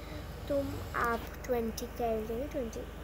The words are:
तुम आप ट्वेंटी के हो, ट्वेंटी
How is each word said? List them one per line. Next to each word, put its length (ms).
तुम 260
आप 240
ट्वेंटी 400
के 180
हो, 420
ट्वेंटी 380